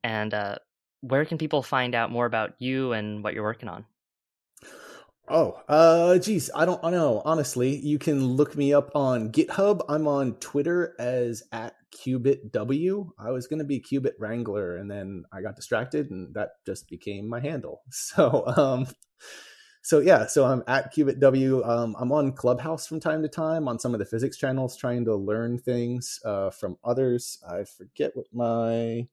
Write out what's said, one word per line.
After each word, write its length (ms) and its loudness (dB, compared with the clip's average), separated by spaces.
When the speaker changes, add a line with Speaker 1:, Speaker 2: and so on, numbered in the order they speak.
Speaker 1:
And, 300 -2
uh, 240 -4
where 240 0
can 140 -4
people 240 0
find 320 -2
out 180 0
more 140 0
about 340 -2
you 320 -2
and 320 -6
what 80 -4
you're 100 -6
working 280 -6
on? 160 -14
Speaker 2:
Oh, 380 2
uh, 520 8
geez, 360 0
I 120 4
don't 180 -2
know. 400 2
Honestly, 500 0
you 240 -2
can 260 0
look 320 2
me 160 4
up 220 2
on 380 0
GitHub. 560 2
I'm 180 0
on 280 0
Twitter 680 -2
as 500 -2
at 240 -10
Qubit 560 0
W. 680 -2
I 120 -8
was 180 -6
gonna 160 -6
be 160 -4
Qubit 400 -2
Wrangler, 560 -4
and 120 -10
then 440 -10
I 80 -14
got 160 -10
distracted, 560 -4
and 220 -10
that 160 -6
just 240 -10
became 400 -10
my 120 -8
handle. 460 -8
<laughs> 40 -20
So, 560 2
um, 400 2
so 160 4
yeah, 280 6
so 180 4
I'm 240 2
at 260 0
Qubit 240 2
W. 460 4
Um, 340 0
I'm 140 -2
on 200 2
Clubhouse 540 -2
from 140 -8
time 220 -2
to 60 -4
time 380 -2
on 140 -4
some 140 -2
of 40 -4
the 80 -2
physics 300 -4
channels, 400 -2
trying 300 -2
to 100 2
learn 420 -2
things, 680 -4
uh, 260 -2
from 340 -8
others. 600 -2
I 200 -8
forget 520 -8
what 160 -10
my 800 -2